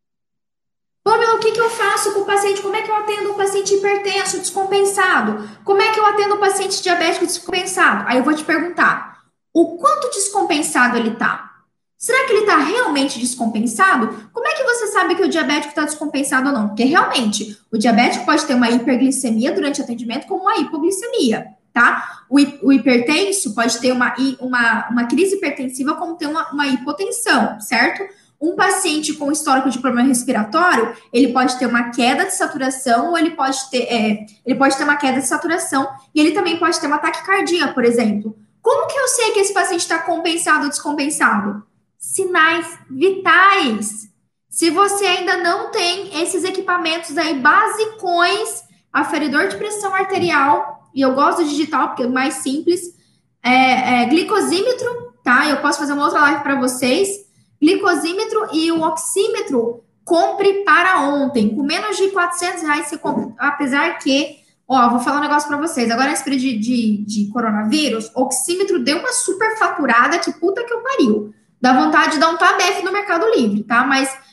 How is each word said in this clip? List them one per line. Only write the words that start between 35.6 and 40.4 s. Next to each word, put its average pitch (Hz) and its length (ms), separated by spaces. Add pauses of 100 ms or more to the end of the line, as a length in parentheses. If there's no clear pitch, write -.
e 302 80
ele 330 120
também 349 260
pode 339 200
ter 330 60
uma 294 140
taquicardia, 330 760
por 254 100
exemplo. 220 540 (240)
Como - 240
que 539 140
eu 523 80
sei 466 240
que 415 80
esse 392 120
paciente 359 360
tá 330 100
compensado 330 680